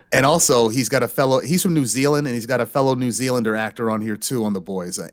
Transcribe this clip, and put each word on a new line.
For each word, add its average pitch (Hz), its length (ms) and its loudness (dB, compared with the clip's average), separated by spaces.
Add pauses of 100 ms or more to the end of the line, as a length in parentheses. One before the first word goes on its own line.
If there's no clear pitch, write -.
(120)
and 131 140 4
also 139 420 4
he's 117 200 -2
got 123 140 0
a 117 60 0
fellow, 135 320 2
he's 165 220 0
from 180 120 2
New 147 120 2
Zealand, 143 400 0
and 123 80 -4
he's 117 120 -6
got 123 140 0
a 117 60 -2
fellow 135 280 2
New 127 180 -2
Zealander 123 420 -2
actor 110 360 -4
on 110 100 -2
here 107 160 -4
too, 117 280 -4
on 104 100 -2
The 98 60 -4
Boys, 90 380 -8
uh, 87 140 -12